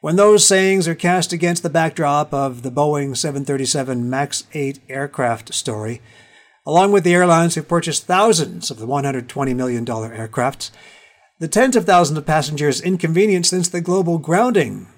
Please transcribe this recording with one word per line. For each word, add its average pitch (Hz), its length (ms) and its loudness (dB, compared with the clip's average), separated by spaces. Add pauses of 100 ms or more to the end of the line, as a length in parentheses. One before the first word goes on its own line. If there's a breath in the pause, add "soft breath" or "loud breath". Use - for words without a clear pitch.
when 156 140 0
those 208 300 8
sayings 190 420 2
are 165 60 -2
cast 180 360 0
against 170 320 -2
the 170 60 -4
backdrop 147 640 0
of 135 300 -4
the 131 80 -6
Boeing 143 440 0
seven 139 300 -4
thirty-seven 131 640 -2
Max 139 360 -4 (100)
eight 139 340 -6
aircraft 131 640 -4
story, 110 480 -6 (640 soft breath)
along 185 280 4
with 196 120 2
the 175 80 4
airlines 170 420 4
who've 156 140 -8
purchased 165 380 -4
thousands 185 640 0
of 113 80 -12
the 113 80 -10
one 139 180 -2
hundred 127 240 -6
twenty 135 240 -4
million 123 320 -2
dollar 113 320 -6
aircrafts, 117 540 -6 (680 soft breath)
the 160 100 -6
tens 247 280 4
of 196 80 4
thousands 175 320 4
of 147 80 -6
passengers 147 560 0
inconvenienced 180 720 0
since 180 180 -2
the 175 140 -6
global 170 340 0
grounding 160 720 0 (120)